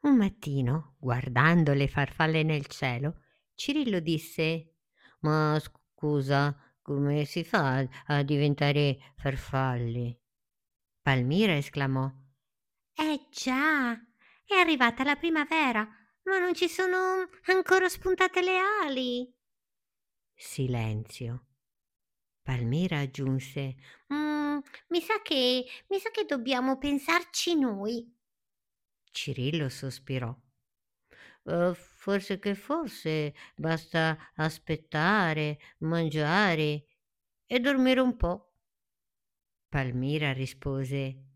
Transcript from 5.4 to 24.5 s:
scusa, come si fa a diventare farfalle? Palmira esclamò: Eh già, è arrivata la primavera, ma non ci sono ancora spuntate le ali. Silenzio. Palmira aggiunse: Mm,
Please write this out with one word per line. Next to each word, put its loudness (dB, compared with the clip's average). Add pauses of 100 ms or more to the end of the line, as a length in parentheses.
scusa, 0 (260)
come 0
si -6
fa 0 (200)
a 2
diventare 2 (200)
farfalle? -2 (800)
Palmira 2
esclamò: -2 (840)
Eh -2
già, 0 (520)
è -4
arrivata 4
la 2
primavera, 0 (360)
ma 0
non 2
ci 0
sono 0 (160)
ancora 4
spuntate 0
le 2 (260)
ali. -2 (1040)
Silenzio. -6 (1000)
Palmira 0
aggiunse: -4 (380)
Mm, -2 (300)